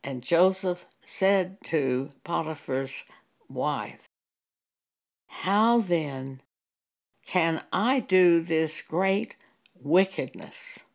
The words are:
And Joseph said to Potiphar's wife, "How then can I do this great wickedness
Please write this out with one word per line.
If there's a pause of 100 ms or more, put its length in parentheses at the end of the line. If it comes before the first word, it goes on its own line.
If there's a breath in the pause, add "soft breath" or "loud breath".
And
Joseph (200)
said
to (120)
Potiphar's (460 soft breath)
wife, (1200)
"How
then (840)
can
I
do
this
great (380 soft breath)
wickedness